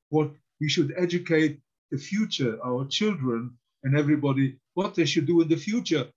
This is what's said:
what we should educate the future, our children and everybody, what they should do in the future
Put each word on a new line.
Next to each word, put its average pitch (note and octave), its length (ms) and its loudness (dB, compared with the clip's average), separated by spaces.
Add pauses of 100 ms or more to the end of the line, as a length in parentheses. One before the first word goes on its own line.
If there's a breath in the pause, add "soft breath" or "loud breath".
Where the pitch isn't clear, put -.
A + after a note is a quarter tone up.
what D3 220 0 (300)
we D3+ 80 -2
should D3+ 260 0
educate E3+ 640 0 (320)
the C#3 60 -2
future, C#3 680 -4
our B2+ 220 -4
children C3 680 -2 (320)
and C3+ 140 2
everybody, C#3 600 2 (160)
what G3 220 -2
they E3 100 2
should D3 200 2
do E3+ 160 4
in D#3+ 60 2
the D#3 100 2
future F3+ 600 -2